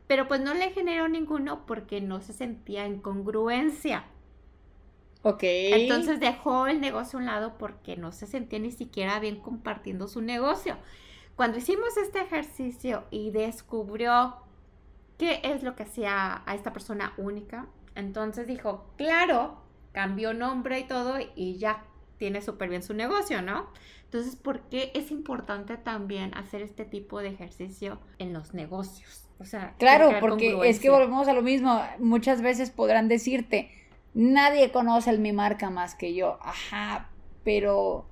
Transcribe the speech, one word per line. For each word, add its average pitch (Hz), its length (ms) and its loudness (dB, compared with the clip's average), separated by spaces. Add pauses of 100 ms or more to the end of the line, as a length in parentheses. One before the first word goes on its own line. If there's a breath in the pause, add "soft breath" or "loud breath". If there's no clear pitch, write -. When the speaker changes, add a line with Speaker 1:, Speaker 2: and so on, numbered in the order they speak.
Speaker 1:
pero 269 200 2
pues 269 140 0
no 285 140 -2
le 370 160 0
generó 349 360 0
ninguno 302 600 -4
porque 208 340 -6
no 190 220 -6
se 214 100 -16
sentía 208 540 -8
en 202 160 -6
congruencia. 220 1000 -2 (1160)
Speaker 2:
Ok. 208 200 0
Speaker 1:
Entonces 226 760 2
dejó 254 480 0
el 294 140 0
negocio 254 380 -6
a - 20 -8
un 247 60 -6
lado 220 320 -6
porque 196 380 -12
no 170 140 -10
se - 160 -16
sentía 247 320 -8
ni 220 120 -6
siquiera 208 500 -6
bien 208 160 -6
compartiendo 202 720 -10
su 226 140 -8
negocio. 254 560 -2 (580 soft breath)
Cuando 233 220 0
hicimos 403 440 0
este 392 200 -2
ejercicio 262 880 -6
y 214 220 -6
descubrió 226 1040 0 (840)
qué 330 240 0
es 269 200 -2
lo 254 140 -6
que 220 80 -10
hacía 196 640 -2
a 196 80 -6
esta 202 180 -8
persona 202 440 -8
única, 208 500 -10 (280)
entonces 214 520 -8
dijo, 220 400 -6 (100)
claro, 320 600 2 (340)
cambió 196 400 -2
nombre 254 480 -4
y 262 40 -10
todo 262 320 -4 (200)
y 185 220 -6
ya 214 260 -2 (340)
tiene 202 240 -4
súper 185 260 -6
bien 180 140 -4
su 208 120 -8
negocio, 254 480 -2
¿no? 320 240 -6 (380 soft breath)
Entonces, 240 320 -6
¿por - 320 -6
qué 262 260 -4
es 294 160 -4
importante 233 640 -8
también 202 580 -6
hacer 196 280 -10
este 208 220 -12
tipo 202 360 -10
de 202 80 -6
ejercicio 190 680 -12 (200 soft breath)
en 180 140 -8
los 160 220 -10
negocios? 180 720 -10 (160)
O 185 40 -16
sea, 190 340 -10
Speaker 2:
Claro, 294 300 12
Speaker 1:
crear 208 120 6
Speaker 2:
porque 220 260 4
es 214 320 6
que 269 100 4
Speaker 1:
congruencia. - 40 10
Speaker 2:
volvemos 262 360 6
a 277 40 4
lo 247 100 4
mismo. 254 400 4 (160)
Muchas 233 420 4
veces 247 300 0
podrán 220 380 4
decirte, 233 640 0 (420 soft breath)
"Nadie 269 560 8
conoce 233 480 4
mi 214 140 2
marca 202 380 0
más 180 260 -6
que 175 180 -4
yo". 180 260 0
Ajá, 208 720 -8 (320)
pero, 196 680 2